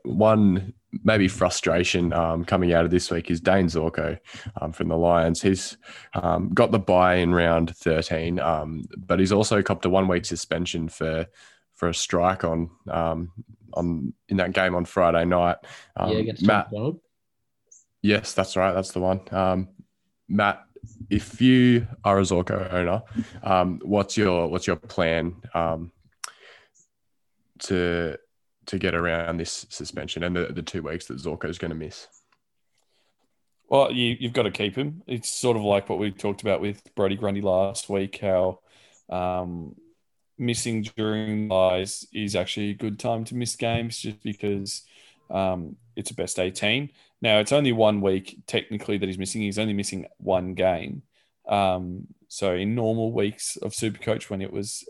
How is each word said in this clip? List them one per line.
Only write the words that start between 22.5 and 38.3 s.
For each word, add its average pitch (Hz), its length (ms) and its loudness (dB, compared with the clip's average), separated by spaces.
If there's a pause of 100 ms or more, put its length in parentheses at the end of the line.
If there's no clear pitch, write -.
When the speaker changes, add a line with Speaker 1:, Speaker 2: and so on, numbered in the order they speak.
Speaker 1:
owner, 90 300 0 (400)
um, 92 400 2
what's 98 340 0
your, 90 300 2
what's 85 220 -4
your 90 80 2
plan, 82 580 -2 (180)
um, 82 380 -2 (1700)
to, 87 580 -2 (500)
to 98 120 -4
get 85 160 0
around 85 440 -2
this - 320 -8
suspension - 520 -10
and 87 140 -2
the, 85 160 -2
the 80 100 -8
two 82 200 -8
weeks 76 240 -8
that 62 100 -12
Zorko 76 320 -8
is - 100 -8
gonna 85 160 -6
miss? 78 320 -12 (1600)
Speaker 3:
Well, 139 220 4
you, 123 300 0
you've 120 120 -6
gotta 117 200 0
keep 104 240 -4
him. 147 320 -6
It's 120 200 -6
sort 120 280 0
of 107 80 -2
like 101 240 2
what 87 100 -2
we 101 140 -2
talked 101 300 -6
about 98 180 0
with 101 220 -8 (120)
Brodie 98 220 0
Grundy 101 240 -4
last 98 480 0
week, 98 320 -4
how, 92 400 0 (500)